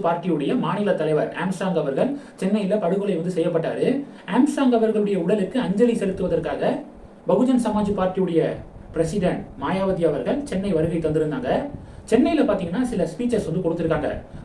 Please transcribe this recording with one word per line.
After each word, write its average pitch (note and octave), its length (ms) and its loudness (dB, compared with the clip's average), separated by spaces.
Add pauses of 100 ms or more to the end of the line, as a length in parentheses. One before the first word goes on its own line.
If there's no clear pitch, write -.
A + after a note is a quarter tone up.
பார்ட்டியுடைய E3 460 0 (140)
மாநில F#3+ 340 0
தலைவர் D#3 300 2 (140)
ஆம்ஸ்ட்ராங் F#3 380 -2
அவர்கள் D#3 300 0 (300)
சென்னையில G3+ 420 2
படுகொலை G3 360 0
வந்து F3+ 180 -4
செய்யப்பட்டாரு. - 500 0 (480)
ஆம்ஸ்ட்ராங் B3+ 440 4
அவர்களுடைய G#3 440 2
உடலுக்கு G3 420 0
அஞ்சலி G#3+ 360 4
செலுத்துவதற்காக E3 680 0 (600)
பகுஜன் A#3+ 340 4
சமாஜ் G#3 340 0
பார்ட்டியுடைய E3 540 0 (420)
பிரசிடென்ட் E3+ 480 0 (220)
மாயாவதி F3+ 460 0
அவர்கள் E3 280 -2 (140)
சென்னை F#3+ 240 -2
வருகை E3 300 0
தந்திருந்தாங்க. D3+ 440 -2 (640)
சென்னையில C#4+ 400 4
பாத்தீங்கன்னா F3+ 400 -2
சில F3 200 2
ஸ்பீச்சஸ் A#3+ 380 0
வந்து F#3 160 0
கொடுத்திருக்காங்க. D#3 440 0 (340)